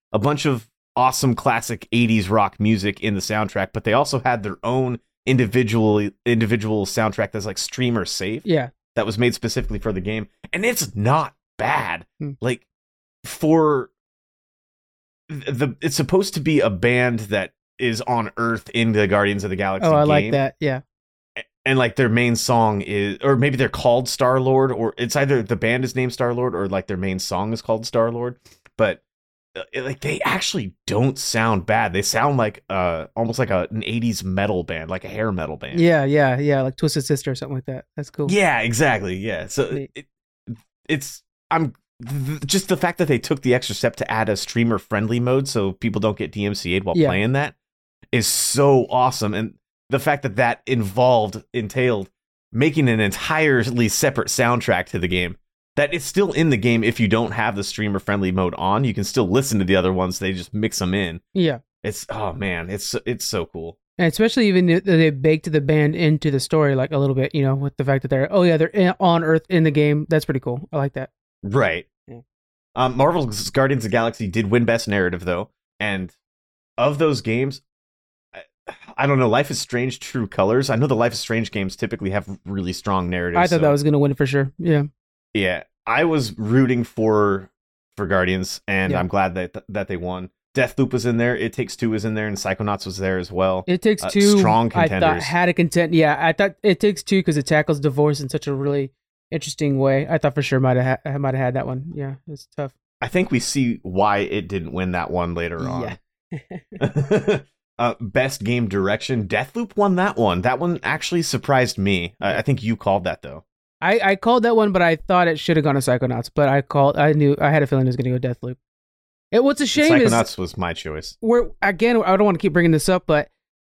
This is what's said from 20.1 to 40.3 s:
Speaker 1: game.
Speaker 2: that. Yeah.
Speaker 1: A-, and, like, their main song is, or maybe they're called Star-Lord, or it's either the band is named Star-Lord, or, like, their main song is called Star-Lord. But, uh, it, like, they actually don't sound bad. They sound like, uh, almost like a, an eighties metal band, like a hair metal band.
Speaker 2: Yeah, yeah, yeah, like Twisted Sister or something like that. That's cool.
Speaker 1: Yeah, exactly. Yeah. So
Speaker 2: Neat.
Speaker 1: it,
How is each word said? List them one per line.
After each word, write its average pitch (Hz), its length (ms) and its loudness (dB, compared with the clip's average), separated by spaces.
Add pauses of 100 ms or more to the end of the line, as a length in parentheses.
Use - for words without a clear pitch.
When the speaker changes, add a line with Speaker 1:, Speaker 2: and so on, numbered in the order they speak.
Speaker 1:
game. 117 60 -6
Speaker 2:
that. 135 280 0
Yeah. 135 220 -4 (560)
Speaker 1:
A-, 117 60 -12 (220)
and, 135 120 2
like, 127 200 2
their 131 120 2
main 120 260 2
song 113 460 2
is, 101 400 -4
or 139 140 2
maybe 135 220 2
they're 127 120 0
called 123 380 0
Star-Lord, 131 640 2
or 110 260 -2
it's 120 180 -4
either 139 280 2
the 101 120 -4
band 113 280 0
is 120 120 -6
named 127 180 -2
Star-Lord, 123 420 -2
or, 95 120 -4
like, 95 200 -4
their 95 100 -6
main 92 220 -4
song 98 340 -4
is 113 80 -6
called 113 240 -4
Star-Lord. 117 540 -2 (380)
But, 101 260 0 (540)
uh, 92 60 -12 (100)
it, 131 100 -6
like, 135 180 -8
they 147 220 -4
actually 185 500 -4 (140)
don't 127 300 0
sound 113 480 0
bad. 110 280 0
They 98 80 0
sound 131 360 0
like, 107 320 -2
uh, 90 460 -2
almost 113 240 -2
like 120 100 0
a, 92 220 0
an 110 140 -6
eighties 113 380 -2
metal 95 400 -2
band, 80 260 -8
like 92 160 -6
a 92 40 -12
hair 107 220 -2
metal 78 260 -4
band. 107 220 -6
Speaker 2:
Yeah, 165 260 4
yeah, 139 320 2
yeah, 143 240 0
like 131 140 -4
Twisted 147 300 -2
Sister 139 260 -2
or 135 40 -6
something 135 200 -8
like 127 100 -8
that. 131 200 -12 (100)
That's 147 140 -10
cool. 143 220 -4
Speaker 1:
Yeah, 175 300 2
exactly. 110 540 0
Yeah. 95 320 -6
So 110 240 -2
Speaker 2:
Neat. 139 240 -8
Speaker 1:
it, 143 100 -16 (840)